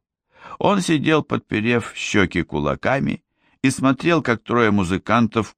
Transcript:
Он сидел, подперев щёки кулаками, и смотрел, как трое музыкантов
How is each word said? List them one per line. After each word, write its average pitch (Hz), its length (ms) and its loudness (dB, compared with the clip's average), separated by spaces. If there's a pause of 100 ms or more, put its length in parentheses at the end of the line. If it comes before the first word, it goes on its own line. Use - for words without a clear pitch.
(580)
Он 196 240 2
сидел, 156 400 2
подперев 117 720 -2
щёки 92 460 0
кулаками, 80 800 -2 (400)
и 135 80 2
смотрел, 135 520 0
как 113 200 -2
трое 113 280 2
музыкантов 101 880 0